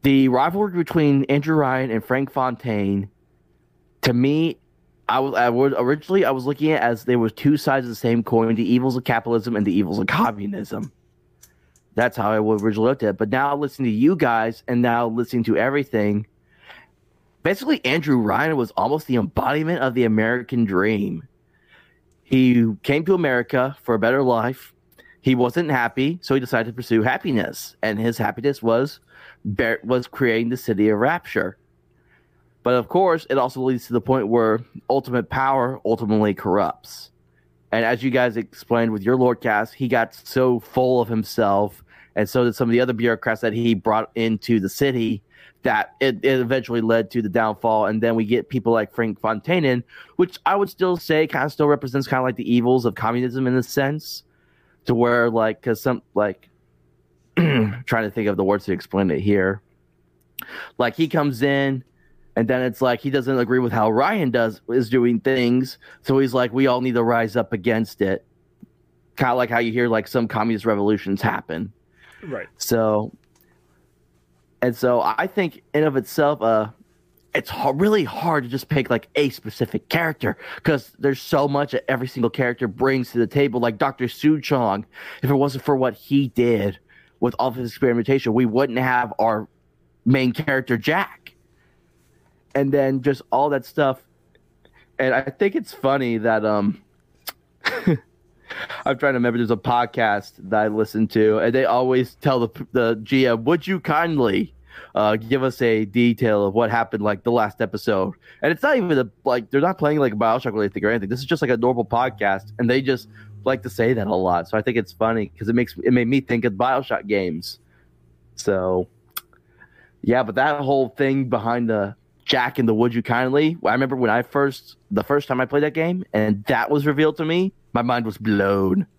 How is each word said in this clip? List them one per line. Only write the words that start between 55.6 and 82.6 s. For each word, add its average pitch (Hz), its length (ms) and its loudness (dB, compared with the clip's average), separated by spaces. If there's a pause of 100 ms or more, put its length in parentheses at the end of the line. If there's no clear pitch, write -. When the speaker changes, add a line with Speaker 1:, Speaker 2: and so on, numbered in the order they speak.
Speaker 1:
'cause 113 180 -2
some, 127 220 -2 (120)
like, 104 340 -2 (440)
<clears throat> - 440 -14
trying 120 680 0
to 104 60 -6
think 107 180 -2
of 98 80 0
the 98 80 0
words 98 220 0
to 98 60 -2
explain 92 380 -2
it 73 100 -2
here. 98 420 0 (1160)
Like, 120 160 0
he 160 140 0
comes 143 340 0
in, 139 400 0 (520)
and 113 140 0
then 127 140 0
it's 127 200 -2
like 127 180 2
he 139 100 -4
doesn't 135 280 0
agree 120 220 2
with 120 120 -2
how 113 180 2
Ryan 147 400 0
does, 113 300 0 (100)
is 120 200 0
doing 120 300 2
things, 131 580 0 (240)
so 135 160 2
he's 131 160 2
like, 123 180 0
"We 135 140 2
all 123 140 2
need 127 140 -2
to 117 100 2
rise 117 320 0
up 117 160 -2
against 110 480 -2
it." 95 240 0 (920)
Kinda 127 180 0
like 123 160 0
how 117 100 0
you 117 100 0
hear, 120 180 0
like, 110 200 0
some 120 180 0
communist 110 400 -2
revolutions 101 560 0
happen. 98 500 -6 (520)
Speaker 2:
Right. 123 320 -10
Speaker 1:
So, 110 560 0 (1500)
and 120 120 0
so 123 280 2
I 113 240 -2
think 185 360 -4 (120)
in 151 100 2
of 143 120 0
itself, 143 460 -2
uh, 110 260 2 (640)
it's - 160 -6
h-, 135 240 -2
really 196 300 2
hard 151 400 -2
to 120 60 -12
just 131 180 -6
pick, 135 220 -2
like, 117 240 -2
a 147 160 2
specific - 580 -6
character, 156 480 -4 (260)
'cause 147 360 -2
there's 139 220 0
so 143 280 0
much 143 240 -2
that 127 180 -4
every 127 160 -2
single 117 240 -2
character 123 380 -2